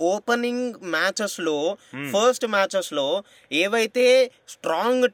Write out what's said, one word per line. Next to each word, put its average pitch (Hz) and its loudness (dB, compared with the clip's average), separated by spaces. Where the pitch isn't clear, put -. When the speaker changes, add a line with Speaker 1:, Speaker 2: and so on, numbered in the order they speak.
Speaker 1:
ఓపెనింగ్ 240 0
మ్యాచెస్లో, 175 -2
Speaker 2:
Hmm. 139 -10
Speaker 1:
ఫస్ట్ 233 2
మ్యాచెస్లో 190 0
ఏవైతే 233 2
స్ట్రాంగ్ 240 0